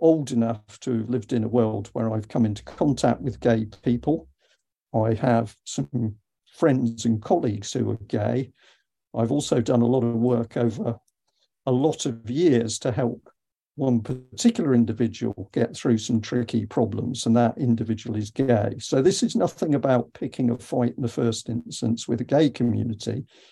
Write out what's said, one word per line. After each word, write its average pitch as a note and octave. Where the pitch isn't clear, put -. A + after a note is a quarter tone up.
old D#3+
enough A#2
to B2
have A2
lived A#2
in A#2+
a -
world A2
where A2+
I've G#2+
come -
into G#2
contact C3+
with A#2+
gay A2+
people. C3+
I A2+
have A#2
some A#2
friends B2+
and A2+
colleagues A2
who A2
are G#2+
gay. A#2
I've A2+
also C#3+
done A#2+
a A#2
lot B2+
of A#2
work A#2
over A#2+
a C3
lot C#3+
of A2+
years B2
to C3
help A#2
one B2+
particular C3+
individual A2+
get B2
through A#2+
some A2+
tricky A#2
problems, G#2+
and A2+
that A#2
individual A2+
is G#2
gay. B2
So C3+
this F#3+
is -
nothing F3
about B2+
picking B2+
a A#2+
fight A#2+
in -
the A#2+
first A2+
instance -
with B2
the B2
gay D3
community, A2+